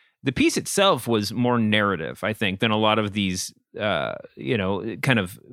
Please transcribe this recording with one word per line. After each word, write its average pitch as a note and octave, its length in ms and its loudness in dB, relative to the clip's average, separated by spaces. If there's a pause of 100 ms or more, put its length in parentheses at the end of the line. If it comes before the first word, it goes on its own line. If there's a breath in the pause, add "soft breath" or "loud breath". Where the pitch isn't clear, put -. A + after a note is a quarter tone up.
(220)
The C3+ 100 0
piece D#4 240 2
itself G3 520 2
was G#2+ 240 0
more B2 260 2
narrative, G2+ 640 0
I G#2 100 -2
think, G2 280 -2
than A2+ 100 2
a G#2+ 80 2
lot G#2+ 220 4
of G#2 120 -2
these, F#2+ 400 -2 (260)
uh, E2 360 -2 (220)
you C3 200 -4
know, G2 460 -4
kind C3 160 4
of F#2 200 -4 (140)